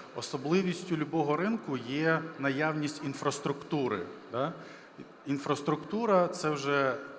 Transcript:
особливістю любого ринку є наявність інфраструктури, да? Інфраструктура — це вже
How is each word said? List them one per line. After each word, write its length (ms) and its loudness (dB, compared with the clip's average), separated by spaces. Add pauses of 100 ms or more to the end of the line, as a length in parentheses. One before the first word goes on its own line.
(160)
особливістю 800 0
любого 400 2
ринку 400 0
є 440 2 (180)
наявність 680 0
інфраструктури, 960 0 (320)
да? 220 0 (720)
Інфраструктура — 1080 2
це 160 0
вже 460 2 (240)